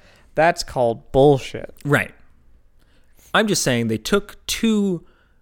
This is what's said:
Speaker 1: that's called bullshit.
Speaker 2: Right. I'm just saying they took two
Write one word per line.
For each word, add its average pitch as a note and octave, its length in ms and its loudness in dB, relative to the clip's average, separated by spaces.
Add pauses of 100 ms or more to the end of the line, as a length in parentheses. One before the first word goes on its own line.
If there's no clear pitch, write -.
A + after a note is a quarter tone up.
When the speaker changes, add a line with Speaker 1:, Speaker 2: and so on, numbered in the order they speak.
(360)
Speaker 1:
that's E3 280 2
called A#2+ 480 -4
bullshit. C#3 640 2 (100)
Speaker 2:
Right. C#3 280 -2 (1200)
I'm G#3+ 140 2
just G3+ 140 0
saying A#2 260 0
they A2 120 -2
took - 480 -4
two G3+ 580 -2 (360)